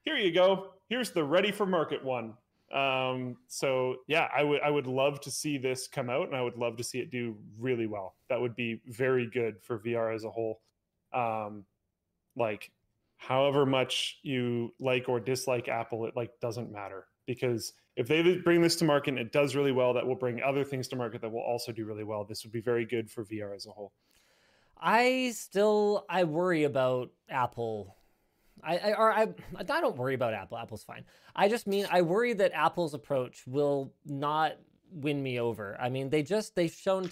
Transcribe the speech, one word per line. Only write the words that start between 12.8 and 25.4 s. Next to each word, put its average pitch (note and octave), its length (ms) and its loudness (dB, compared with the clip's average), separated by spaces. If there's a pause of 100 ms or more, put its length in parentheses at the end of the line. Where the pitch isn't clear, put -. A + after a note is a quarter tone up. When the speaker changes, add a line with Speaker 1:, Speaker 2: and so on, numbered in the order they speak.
Speaker 1:
however C#3 500 4
much C3 580 0
you A#2+ 560 -2
like B2+ 280 0
or B2 140 0
dislike B2 480 -2
Apple, A#2 360 -4
it, - 120 -6
like, A#2+ 240 -6
doesn't A#2 280 -6
matter, G2 380 -12 (180)
because B2 480 -2 (220)
if A#2+ 120 -2
they E3+ 320 4
bring E3+ 220 6
this E3 160 4
to - 60 2
market D3 280 4
and B2 80 -2
it A#2 120 -6
does C#3+ 240 2
really C#3+ 160 4
well, B2+ 220 4
that A#2+ 120 0
will B2+ 100 0
bring B2 280 -2
other C#3 220 2
things C3 240 -6
to C3 80 -6
market A#2 240 -4
that A2+ 100 -6
will A2+ 120 -6
also A#2+ 280 -2
do A2+ 140 -6
really G#2+ 180 -8
well. G#2 220 -6
This G#2+ 180 -12
would A2 80 -16
be A2+ 100 -4
very A#2+ 240 2
good A2 240 -2
for - 140 -10
V G#2 180 -8
R G2+ 120 -8
as G2 140 -14
a G#2 40 -18
whole. G2+ 220 -14 (840)
Speaker 2:
I B3 540 4
still, G#3 760 2